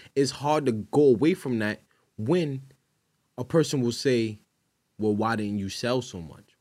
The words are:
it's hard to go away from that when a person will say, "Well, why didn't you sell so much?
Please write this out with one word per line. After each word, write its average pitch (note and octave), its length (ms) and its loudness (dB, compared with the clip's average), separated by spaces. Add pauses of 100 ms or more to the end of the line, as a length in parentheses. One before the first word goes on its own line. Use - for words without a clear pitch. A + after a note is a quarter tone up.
(160)
it's C3+ 160 2
hard D3 340 0
to B2+ 60 2
go A2+ 380 0
away C3+ 260 4
from B2 240 -4
that G#2+ 220 -2 (360)
when C#3 440 -2 (760)
a B2 60 -6
person D3+ 380 0
will A#2+ 100 0
say, A#2 480 -2 (580)
"Well, G#2+ 180 0
why A2+ 200 0
didn't G#2 240 -4
you G2 100 -6
sell B2 320 -2
so F#2 200 -12
much? C#2+ 400 -18